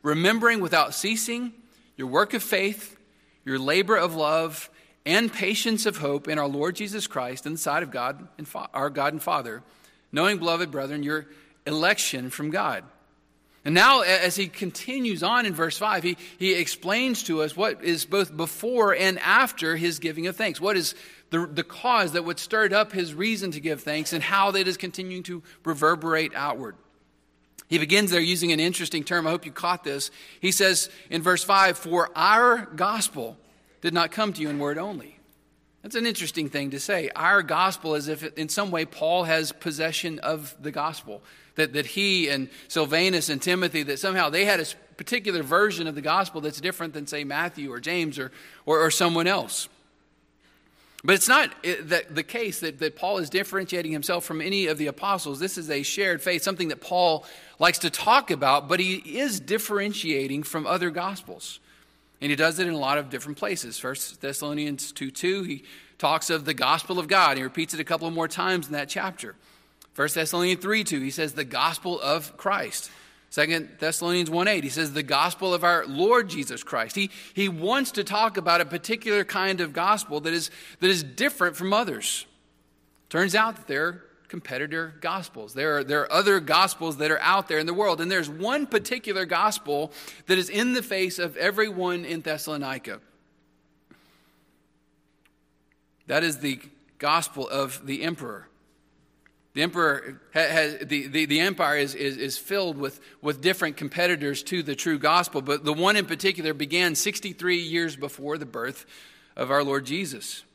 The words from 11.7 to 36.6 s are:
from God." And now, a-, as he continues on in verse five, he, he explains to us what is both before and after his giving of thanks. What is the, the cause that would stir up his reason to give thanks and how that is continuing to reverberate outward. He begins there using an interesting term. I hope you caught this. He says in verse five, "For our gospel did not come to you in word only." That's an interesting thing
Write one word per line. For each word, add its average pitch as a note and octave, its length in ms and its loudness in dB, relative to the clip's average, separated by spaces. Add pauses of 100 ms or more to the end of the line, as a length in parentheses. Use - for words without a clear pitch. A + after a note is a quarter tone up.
from D3+ 180 -6
God." D#3 340 -2 (840)
And D3+ 80 2
now, A#3+ 280 8
a-, F3+ 40 2 (200)
as F3 100 2
he F#3+ 140 -2
continues G#3+ 760 -4
on A#3 220 2
in F#3+ 80 0
verse D#3+ 240 -2
five, G3+ 260 0
he, F3 140 -2 (200)
he F#3 160 2
explains G#3 720 0
to D#3+ 180 0
us D3+ 140 -2
what F#3+ 260 0
is E3 220 0
both F#3+ 320 0
before G3+ 580 2
and F#3 260 4
after F#3 580 4
his E3 220 0
giving E3 280 -4
of F#3 80 -4
thanks. G#3 240 -2
What G3 160 2
is E3 200 0 (340)
the, E3 180 0
the D3 160 -4
cause G#3+ 480 2
that E3 140 -2
would E3+ 140 -4
stir G#3+ 340 2
up G#3+ 180 4
his F3+ 220 -4
reason G3 380 -2
to D3 100 -8
give D3+ 200 -4
thanks D3+ 300 -4
and D#3+ 100 -2
how G3 300 2
that F#3+ 160 2
is F3+ 80 0
continuing F#3 480 -10
to F3 200 -12 (200)
reverberate D#3 720 2
outward. B2 400 -4 (920)
He E3 100 4
begins F#3 320 4
there F3 80 4
using E3+ 320 2
an D#3 80 4
interesting E3+ 460 -2
term. E3+ 200 -2
I D#3 40 0
hope E3+ 160 -2
you D3 60 -14
caught F3 340 -2
this. C#3 260 -6 (300)
He F#3 100 2
says F#3+ 380 4 (200)
in E3 120 -2
verse F3 220 4
five, F#3+ 340 6
"For E3+ 400 0
our A3 480 6
gospel D#3 720 -2 (420)
did E3+ 140 -2
not E3+ 180 2
come G#3+ 220 0
to D#3 80 -8
you D3+ 80 -4
in C#3+ 100 -4
word C#3+ 180 -2
only." F#3 420 -10 (600)
That's G#3+ 140 -14
an A#3 100 0
interesting E3 440 -4
thing C#3 220 -4